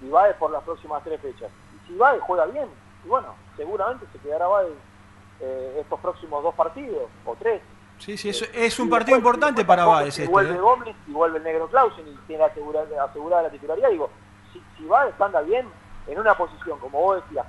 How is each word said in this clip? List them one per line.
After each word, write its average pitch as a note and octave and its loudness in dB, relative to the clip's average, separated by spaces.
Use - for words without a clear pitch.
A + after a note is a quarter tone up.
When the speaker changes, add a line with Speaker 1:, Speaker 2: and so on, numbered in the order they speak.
Speaker 1:
y C3 -14
Báez F#3 4
por D#3 -2
las D3 -6
próximas D3+ -10
tres D#3+ -8
fechas. A#2+ -14
Y - -20
si F3 -16
Báez B3 4
juega F3 0
bien, C4 -6
y E3 -16
bueno, A#3 -4
seguramente G3+ -6
se - -20
quedará D#3 -4
Báez, F#3+ 0
eh, C3 -10
estos D3 -8
próximos D#3+ -8
dos E3 -2
partidos, E3 -4
o A#2 -10
tres. A3 -2
Speaker 2:
Sí, G#3 -12
sí, G3+ -8
es, G#3+ -6
Speaker 1:
Eh, A3 -8
Speaker 2:
es A#3 0
un A3+ 0
Speaker 1:
y - -2
Speaker 2:
partido A#3 4
Speaker 1:
después, A#3+ 4
Speaker 2:
importante B3+ 2
Speaker 1:
después F3+ 0
Speaker 2:
para F3 6
Speaker 1:
tampoco E3 6
Speaker 2:
Báez C#3+ -2
Speaker 1:
se D3+ -6
Speaker 2:
este, E3+ -2
Speaker 1:
vuelve F#3+ 4
Speaker 2:
¿eh? F3+ -4
Speaker 1:
Gómez A3+ 2
y D3+ -12
vuelve D#3+ 0
el D#3 -8
Negro D#3+ -4
Clausen G#3+ 2
y C#3+ -18
tiene D#3 0
asegura-, D3+ -2
asegurada E3 -2
la D#3 -4
titularidad. D#3+ -2
Digo, D#3 -2
si, - -20
si D#3 -18
Báez B3 2
anda F#3+ 2
bien, A3+ -2
en D3 -8
una G#3+ 4
posición, D#3+ -6
como C#3 -6
vos F#3+ 2
decías, - -8